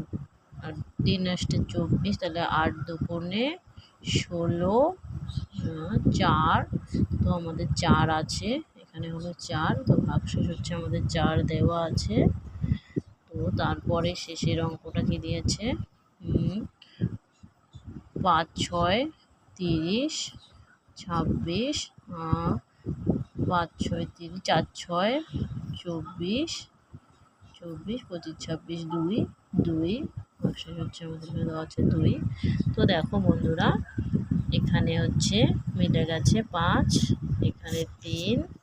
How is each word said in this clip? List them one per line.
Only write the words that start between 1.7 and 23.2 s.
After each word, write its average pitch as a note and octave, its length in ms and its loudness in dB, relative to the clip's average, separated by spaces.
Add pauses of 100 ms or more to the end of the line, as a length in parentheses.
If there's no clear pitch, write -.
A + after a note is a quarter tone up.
তাহলে E3+ 320 -2
আট D#3+ 220 2 (120)
দুগুণে F3 640 -2 (680)
ষোলো, E3+ 760 2
আহ, - 1080 -6 (180)
চার, E3 440 4 (640)
তো - 160 4
আমাদের E3+ 420 -4
চার D#3+ 340 6
আছে, D#3+ 400 -2 (280)
এখানে E3 340 -10
হলো E3+ 260 -6
চার, E3 340 0 (120)
তো - 160 6
ভাগশেষ - 480 2
হচ্ছে E3 260 -4
আমাদের E3 340 -2
চার D#3+ 260 4 (120)
দেওয়া D#3+ 380 2
আছে। G3+ 320 0 (1080)
তো - 140 -10 (180)
তারপরে E3 580 0
শেষের E3 500 -2
অঙ্কটা E3 380 -4
কি E3+ 160 0
দিয়েছে? E3 460 -2 (560)
উম, E3+ 380 0 (1600)
পাঁচ E3 240 4 (140)
ছয় F3 400 2 (560)
তিরিশ, F3+ 580 0 (840)
ছাব্বিশ, E3+ 800 -2 (360)
আহ, E3+ 400 -2 (960)